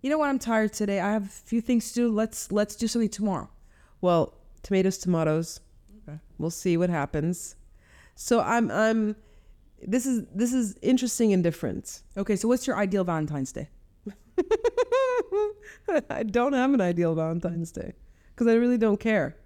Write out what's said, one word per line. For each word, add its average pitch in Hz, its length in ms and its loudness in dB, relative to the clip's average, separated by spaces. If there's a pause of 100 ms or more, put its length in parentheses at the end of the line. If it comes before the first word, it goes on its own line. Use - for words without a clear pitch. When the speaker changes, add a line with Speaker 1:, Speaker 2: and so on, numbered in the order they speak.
Speaker 1:
"You 269 80 -2
know 311 80 2
what? 294 100 2
I'm 277 100 0
tired 220 360 0
today. 202 260 -2
I 202 120 0
have 214 120 -2
a 196 40 -10
few - 340 -4
things 233 300 0
to - 20 -16
do. 240 180 2
Let's, 220 400 -2
let's 208 240 0
do 226 100 -2
something 220 220 0
tomorrow." 196 400 -4 (540)
Speaker 2:
Well, 175 320 2 (280)
tomatoes, 190 360 0
tomatoes. 165 640 0 (460)
Speaker 1:
Okay. 151 120 -16 (180)
Speaker 2:
We'll 160 140 -4
see 170 260 0
what 180 140 2
happens. 156 680 -2 (600)
So 233 240 2
I'm, 233 300 0
I'm, 214 460 0 (640)
this 233 240 -2
is, 247 200 -2 (100)
this 233 180 0
is 233 300 0
interesting 240 500 2
and 185 100 4
different. - 600 -4 (160)
Speaker 1:
Okay, 196 180 0
so 208 100 -2
what's 240 200 2
your 262 100 -2
ideal 196 260 0
Valentine's 151 480 -4
Day? 127 200 -12 (680)
Speaker 2:
<laughs> 440 1700 0
I - 120 -4
don't 240 300 0
have 262 200 2
an 254 80 4
ideal 170 340 2
Valentine's 165 580 -4
Day - 220 -10 (420)
'cause 233 100 0
I 233 80 6
really 240 240 4
don't 214 220 2
care 190 460 0